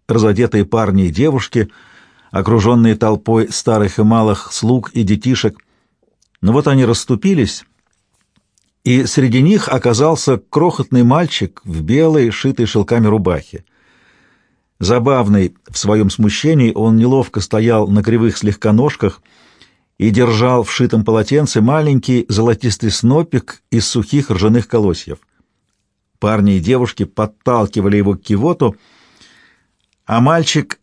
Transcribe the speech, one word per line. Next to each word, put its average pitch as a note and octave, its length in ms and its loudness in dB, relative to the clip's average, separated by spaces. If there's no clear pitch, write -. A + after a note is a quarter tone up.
разодетые G#2+ 580 2
парни G2 420 0
и E2+ 40 -2
девушки, A#2 580 -2
окружённые A2+ 640 2
толпой A2 560 -2
старых G#2 460 -2
и A2 60 0
малых, G#2+ 480 0
слуг A#2 420 -4
и A#2+ 100 -2
детишек. G#2+ 540 -2
Но G2 100 0
вот C#3+ 160 0
они C3+ 180 2
расступились, A#2+ 800 -2
и B2 220 2
среди B2+ 360 0
них G3+ 260 2
оказался C3 720 0
крохотный C#3 640 0
мальчик B2+ 600 -2
в E2 180 -8
белой, C3+ 480 2
шитой A#2+ 380 -2
шелками A2 400 0
рубахе. F#2 580 -2
Забавный G#2 800 0
в - 100 -14
своём G#2 340 0
смущении, A#2+ 600 0
он A2+ 260 0
неловко B2 420 0
стоял A2 480 0
на G2+ 160 2
кривых A2+ 340 0
слегка G#2 360 -2
ножках — A#2 480 -2
и G#2+ 120 0
держал A#2 540 2
в - 100 -8
шитом A#2 320 0
полотенце A2+ 560 0
маленький C3 640 0
золотистый A2+ 640 -2
снопик C#3 800 -2
из A2+ 160 -2
сухих C3+ 420 -2
ржаных G#2+ 380 0
колосьев. F#2+ 520 -4
Парни G#2 380 2
и - 20 0
девушки A2 460 -2
подталкивали G#2+ 920 -2
его G2+ 200 0
к - 60 -12
кивоту, A#2 540 -2
а A2+ 140 -2
мальчик D3 640 0